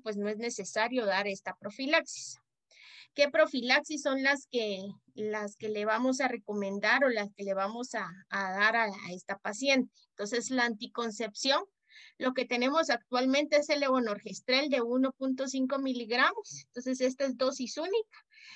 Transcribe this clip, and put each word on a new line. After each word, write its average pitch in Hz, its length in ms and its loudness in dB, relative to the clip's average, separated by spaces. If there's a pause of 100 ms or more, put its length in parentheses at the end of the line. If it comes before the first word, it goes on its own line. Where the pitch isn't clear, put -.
pues, 214 160 -6
no 202 100 -2
es 214 100 -2
necesario 233 680 -2
dar 196 220 0
esta 190 300 -6
profilaxis. 269 840 -4 (760)
¿Qué 285 160 4
profilaxis 294 720 2
son 269 220 0
las 277 260 2
que, 214 320 -2 (320)
las 214 440 -6
que 220 120 -6
le 208 160 -2
vamos 254 360 2
a 262 60 2
recomendar 208 760 0
o 262 60 6
las 208 260 -2
que 202 80 -10
le 196 100 -2
vamos 220 400 -4
a, 190 160 -6 (200)
a 196 220 -2
dar 208 240 4
a, 226 100 4
a 196 280 -6
esta 196 240 -8
paciente? 262 560 0 (160)
Entonces, 240 400 -4
la 254 160 2
anticoncepción, 233 960 -2 (560)
lo 254 160 0
que 254 120 0
tenemos 269 440 2
actualmente 262 680 2
es 294 120 2
el 294 120 2
levonorgestrel 254 880 0
de 254 120 2
uno 254 300 2
punto 262 360 -2
cinco 262 300 0
miligramos. 262 880 0
Entonces, 254 340 -6
esta 262 260 0
es 262 120 -2
dosis 262 400 -2
única. 392 400 -2 (380)